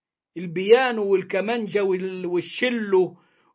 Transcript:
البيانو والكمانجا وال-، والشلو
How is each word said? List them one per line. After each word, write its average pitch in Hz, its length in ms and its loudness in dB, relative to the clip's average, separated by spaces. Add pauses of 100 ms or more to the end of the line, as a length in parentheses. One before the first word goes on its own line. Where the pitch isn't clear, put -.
(380)
البيانو 202 720 2
والكمانجا 196 720 -2
وال-، 185 440 -4
والشلو 190 920 -2 (380)